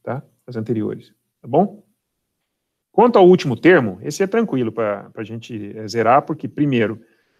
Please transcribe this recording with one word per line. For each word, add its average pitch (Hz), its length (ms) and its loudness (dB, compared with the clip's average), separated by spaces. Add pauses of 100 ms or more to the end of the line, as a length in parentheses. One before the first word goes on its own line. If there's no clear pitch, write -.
tá? 120 180 -8 (240)
As 123 120 -14
anteriores, 107 560 -6 (280)
tá - 60 -20
bom? 165 400 -2 (1040)
Quanto 233 260 4
ao 190 80 8
último 170 300 4
termo, 123 460 2
esse 147 200 -8
é 190 60 0
tranquilo 135 460 -4
pra, 104 380 -6
pra 113 120 -14
gente, 107 540 -14
é, 110 100 -12
zerar, 113 360 2
porque, - 260 -10
primeiro, 117 520 -2 (380)